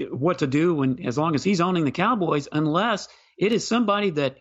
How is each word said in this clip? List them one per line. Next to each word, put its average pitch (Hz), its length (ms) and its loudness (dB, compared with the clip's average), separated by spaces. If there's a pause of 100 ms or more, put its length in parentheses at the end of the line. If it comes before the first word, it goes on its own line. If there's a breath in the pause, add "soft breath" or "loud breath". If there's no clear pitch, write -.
(100)
what 175 280 -2
to 156 80 0
do 156 280 2
when, 135 320 0
as 123 120 -2
long 156 160 0
as 131 100 -2
he's 190 160 2
owning 175 240 2
the 147 60 2
Cowboys, 175 600 0
unless 170 580 0 (280 soft breath)
it 196 160 0
is 202 140 -2
somebody 208 440 2
that 143 300 -2